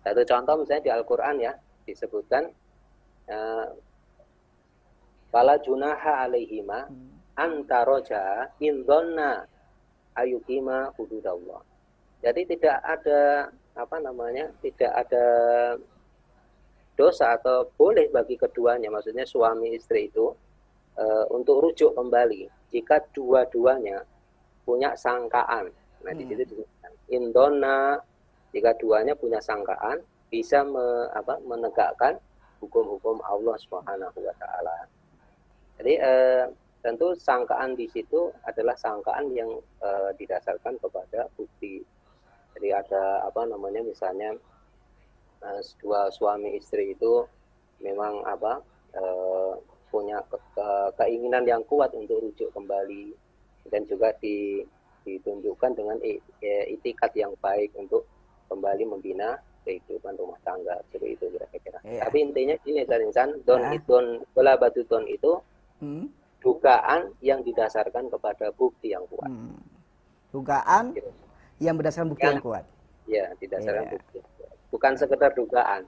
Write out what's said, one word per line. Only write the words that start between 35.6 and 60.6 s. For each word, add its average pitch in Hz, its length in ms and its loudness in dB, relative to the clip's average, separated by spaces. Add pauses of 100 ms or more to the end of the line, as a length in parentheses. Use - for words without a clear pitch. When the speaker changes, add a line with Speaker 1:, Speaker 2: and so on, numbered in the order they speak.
Speaker 1:
Jadi, 127 220 2
eh, 127 460 4 (360)
tentu 120 380 0
sangkaan 127 560 0
di 117 160 -8
situ 156 400 -2 (160)
adalah 117 320 -2
sangkaan 120 560 -4
yang, 113 160 -6 (320)
eh, 98 320 -2
didasarkan 95 640 -6
kepada 98 560 -8
bukti. 98 480 -14 (720)
Jadi 101 160 -4
ada, 98 560 0
apa 107 160 -4
namanya, 104 400 -6
misalnya, 98 480 -6 (1120)
eh, 101 180 -10 (220)
dua 101 320 2
suami 104 400 -2
istri 101 400 -4
itu 120 320 2 (560)
memang, 101 400 -6
apa, 107 400 -4 (320)
eh, 92 580 -2 (380)
punya 104 400 -4
ke-, - 100 -8 (140)
ke-, 101 440 0
keinginan 120 440 0
yang 117 240 2
kuat 143 260 4
untuk 110 300 -4
rujuk 110 320 -8
kembali 101 560 -6 (560)
dan 107 200 -4
juga 107 320 0
di-, 101 440 -4 (420)
ditunjukkan 101 720 -6
dengan 107 260 -6
i-, 110 220 -6 (160)
eh, 101 320 -4
itikat 113 440 -4
yang 101 240 -4
baik 101 360 -2
untuk 101 320 -4 (400)
kembali 98 400 -4
membina 98 480 -6 (300)
kehidupan 92 520 -10
rumah 92 280 -10
tangga, 90 320 -6 (100)